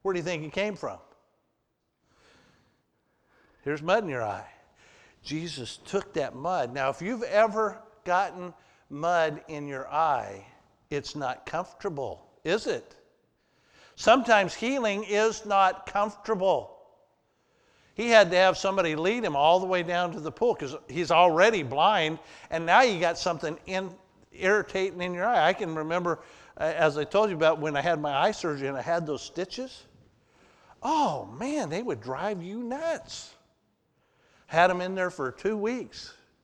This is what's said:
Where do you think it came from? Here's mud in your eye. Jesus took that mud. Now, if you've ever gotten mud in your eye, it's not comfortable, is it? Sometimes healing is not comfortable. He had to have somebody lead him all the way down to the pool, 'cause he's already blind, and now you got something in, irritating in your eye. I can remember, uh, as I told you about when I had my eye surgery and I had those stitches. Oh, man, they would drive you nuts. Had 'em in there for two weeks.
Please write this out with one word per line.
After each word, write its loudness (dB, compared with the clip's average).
Where -2
do -2
you -6
think -4
it -12
came -4
from? -8
Here's -4
mud 2
in -8
your -4
eye. -6
Jesus -10
took -6
that -4
mud. -4
Now, 0
if -6
you've -6
ever 2
gotten -2
mud 0
in -8
your -8
eye, -2
it's -8
not -6
comfortable, -8
is -2
it? -6
Sometimes 4
healing -2
is 0
not 2
comfortable. -2
He -2
had 8
to 4
have 6
somebody 0
lead 0
him -2
all 6
the -2
way 0
down -2
to -10
the -6
pool, 0
'cause -8
he's -4
already 6
blind, 2
and -4
now 8
you 4
got 0
something -4
in, -6
irritating 0
in -4
your -4
eye. 4
I 4
can -6
remember, -2
uh, -4
as 2
I -2
told 2
you -2
about 4
when -4
I 2
had 0
my -4
eye 4
surgery -4
and -6
I -6
had -2
those -6
stitches. -10
Oh, 0
man, -6
they -4
would -4
drive -6
you -10
nuts. -8
Had 4
'em -2
in -6
there -2
for -4
two -4
weeks. -8